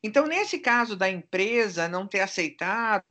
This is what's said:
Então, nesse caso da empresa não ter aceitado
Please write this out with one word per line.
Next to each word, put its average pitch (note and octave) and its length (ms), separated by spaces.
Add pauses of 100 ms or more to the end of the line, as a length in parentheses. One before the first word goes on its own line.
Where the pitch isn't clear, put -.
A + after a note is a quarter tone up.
Então, C#4 240
nesse F4 320
caso A#3+ 380
da F#3+ 120
empresa F#3+ 800
não F#3 180
ter G3 140
aceitado F#3+ 920